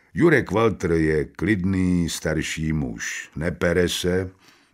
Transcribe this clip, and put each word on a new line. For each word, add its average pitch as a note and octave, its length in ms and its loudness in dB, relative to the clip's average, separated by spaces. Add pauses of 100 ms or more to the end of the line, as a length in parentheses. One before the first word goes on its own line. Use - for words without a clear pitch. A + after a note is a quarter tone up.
(140)
Jurek C3+ 380 4
Walter G2 400 2
je D#2 340 2
klidný F2+ 840 0
starší D#2 640 -4
muž, B1+ 640 -6
nepere F2 540 0
se F#2 400 -2 (440)